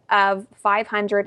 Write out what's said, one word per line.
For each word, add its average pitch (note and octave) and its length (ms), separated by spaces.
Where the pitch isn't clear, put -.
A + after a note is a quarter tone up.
of G3 440
five G#3+ 340
hundred, G3+ 380